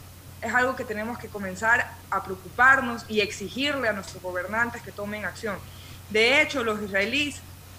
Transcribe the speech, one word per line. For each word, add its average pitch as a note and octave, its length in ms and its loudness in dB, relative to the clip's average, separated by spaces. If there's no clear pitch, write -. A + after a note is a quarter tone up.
Es A3+ 140 -4
algo B3+ 200 4
que B3+ 100 -6
tenemos A3 340 -6
que G#3+ 100 -12
comenzar G#3 640 0
a G3 140 0
preocuparnos A#3+ 840 4
y G#3+ 120 2
exigirle A#3+ 680 -2
a G#3+ 40 2
nuestros F#3+ 300 -8
gobernantes G3 600 -2
que G3 80 -12
tomen G#3 340 -6
acción. F#3+ 320 -4
De A#3 300 6
hecho, D4 240 0
los G#3+ 180 0
israelíes A3 540 0